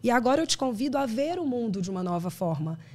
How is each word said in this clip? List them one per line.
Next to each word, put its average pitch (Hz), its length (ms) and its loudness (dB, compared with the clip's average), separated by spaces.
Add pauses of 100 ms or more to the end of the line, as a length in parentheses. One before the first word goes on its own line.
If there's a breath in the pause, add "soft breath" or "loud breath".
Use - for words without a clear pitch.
E 240 120 2
agora 254 300 4
eu 330 40 0
te - 100 2
convido 262 400 0
a 277 100 2
ver 285 340 -2
o 339 60 -2
mundo 226 360 0
de 180 80 -4
uma 185 140 -2
nova 175 260 -2
forma. 160 480 -2 (160 loud breath)